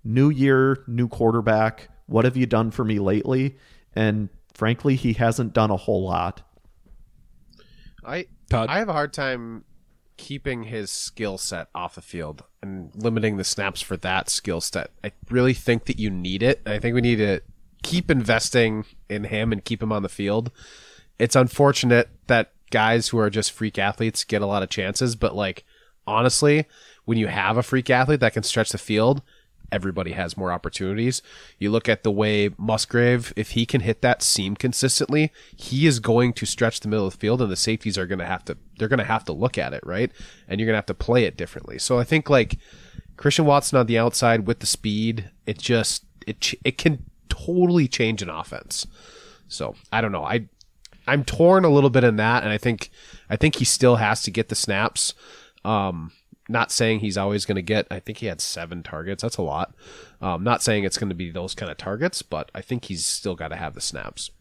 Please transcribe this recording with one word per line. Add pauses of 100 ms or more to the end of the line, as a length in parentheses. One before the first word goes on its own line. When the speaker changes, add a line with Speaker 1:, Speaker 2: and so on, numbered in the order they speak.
Speaker 1:
new
year,
new
quarterback, (160)
what
have
you
done
for
me
lately? (360)
And (240)
frankly,
he
hasn't
done
a
whole
lot. (1600)
Speaker 2:
I, (220)
Speaker 3:
Todd?
Speaker 2:
I
have
a
hard
time (520)
keeping
his
skill
set
off
the
field (180)
and
limiting
the
snaps
for
that
skill
set. (120)
I (180)
really
think
that
you
need
it.
I
think
we
need
to (420)
keep
investing (220)
in
him
and
keep
him
on
the
field. (680)
It's
unfortunate (180)
that (200)
guys
who
are
just
freak
athletes
get
a
lot
of
chances,
but,
like, (420)
honestly, (400)
when
you
have
a
freak
athlete
that
can
stretch
the
field, (500)
everybody
has
more
opportunities. (380)
You
look
at
the
way
Musgrave,
if
he
can
hit
that
seam
consistently, (240)
he
is
going
to
stretch
the
middle
of
the
field,
and
the
safeties
are
gonna
have
to, (200)
they're
gonna
have
to
look
at
it,
right? (360)
And
you're
gonna
have
to
play
it
differently.
So
I
think,
like, (580)
Christian
Watson
on
the
outside
with
the
speed, (160)
it
just, (220)
it
ch-,
it
can (220)
totally
change
an
offense. (600)
So (160)
I
don't
know.
I, (600)
I'm
torn
a
little
bit
in
that,
and
I
think, (400)
I
think
he
still
has
to
get
the
snaps. (500)
Um, (400)
not
saying
he's
always
gonna
get,
I
think
he
had
seven
targets.
That's
a
lot. (440)
Um,
not
saying
it's
gonna
be
those
kind
of
targets,
but
I
think
he's
still
gotta
have
the
snaps.